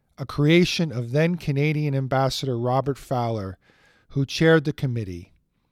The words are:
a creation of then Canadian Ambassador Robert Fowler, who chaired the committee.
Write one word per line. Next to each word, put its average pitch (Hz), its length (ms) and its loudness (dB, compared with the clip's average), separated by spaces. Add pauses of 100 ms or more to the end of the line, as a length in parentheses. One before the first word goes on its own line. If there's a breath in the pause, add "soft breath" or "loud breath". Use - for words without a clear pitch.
(200)
a 135 60 -8
creation 165 640 2
of 117 200 -6
then 165 240 2
Canadian 151 580 -2
Ambassador 135 640 -2
Robert 127 400 0
Fowler, 113 580 -4 (520 soft breath)
who 139 180 -2
chaired 160 380 4
the 147 80 -4
committee. 104 600 -6 (400)